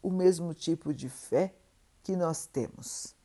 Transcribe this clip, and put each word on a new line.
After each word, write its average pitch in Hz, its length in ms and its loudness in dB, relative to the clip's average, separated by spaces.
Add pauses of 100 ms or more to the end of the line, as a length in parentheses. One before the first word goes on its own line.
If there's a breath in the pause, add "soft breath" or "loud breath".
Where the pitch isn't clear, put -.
o 190 80 -2
mesmo 180 460 4
tipo 156 360 -2
de 139 160 -6
fé 156 460 0 (480)
que 190 140 -2
nós 165 320 0
temos? - 760 -8